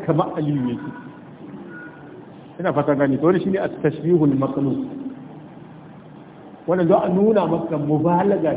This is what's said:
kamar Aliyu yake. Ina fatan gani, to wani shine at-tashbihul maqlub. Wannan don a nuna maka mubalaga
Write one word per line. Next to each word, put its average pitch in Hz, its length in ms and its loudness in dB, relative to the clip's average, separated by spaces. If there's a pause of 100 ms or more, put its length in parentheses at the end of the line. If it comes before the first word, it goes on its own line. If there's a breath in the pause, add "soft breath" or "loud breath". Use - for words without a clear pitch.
kamar 165 320 2
Aliyu 147 320 0
yake. 110 220 -6 (1700)
Ina 175 140 0
fatan 139 240 2
gani, 139 200 2
to 151 80 0
wani 175 180 4
shine 190 140 0
at-tashbihul 156 800 2
maqlub. 135 480 -2 (1800)
Wannan 175 200 2
don 190 140 6
a 196 80 0
nuna 196 380 4
maka 160 300 -2
mubalaga 165 800 2